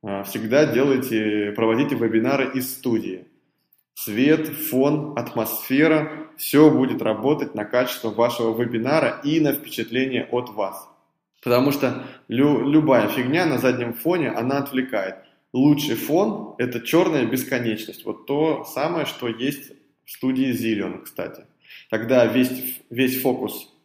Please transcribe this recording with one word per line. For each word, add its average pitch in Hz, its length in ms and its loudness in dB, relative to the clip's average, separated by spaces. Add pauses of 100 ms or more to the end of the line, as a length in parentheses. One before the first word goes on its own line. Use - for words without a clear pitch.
а, 98 200 -8
всегда 113 440 2
делайте, 113 880 0
проводите 117 380 2
вебинары 123 600 0
из 127 180 -4
студии. 95 540 -4 (680)
Свет, 147 540 0
фон, 143 680 -2
атмосфера, 147 1200 0
всё 151 320 8
будет 127 320 2
работать 113 520 0
на 104 100 -4
качество 123 460 -2
вашего 113 520 0
вебинара 123 600 0
и 156 160 2
на 143 120 4
впечатление 123 760 -4
от 120 200 -4
вас. 104 380 -6 (540)
Потому 127 300 4
что 131 320 -2 (240)
лю-, 131 420 2
любая 135 380 6
фигня 131 380 0
на 135 120 0
заднем 120 360 0
фоне, 160 360 0
она 127 280 -2
отвлекает. 127 580 -4 (360)
Лучший 139 440 2
фон — 190 640 -2
это 123 220 -4
чёрная 156 460 2
бесконечность. 120 800 -4
Вот - 220 -10
то 147 380 -2
самое, 156 400 -4
что - 240 -6
есть 117 440 -6 (320)
в - 80 -20
студии 131 400 -2
Zillion, 104 500 -4
кстати. - 420 -12 (460)
Тогда 117 360 2
весь, 127 640 -2
весь 127 300 -2
фокус - 520 -4 (120)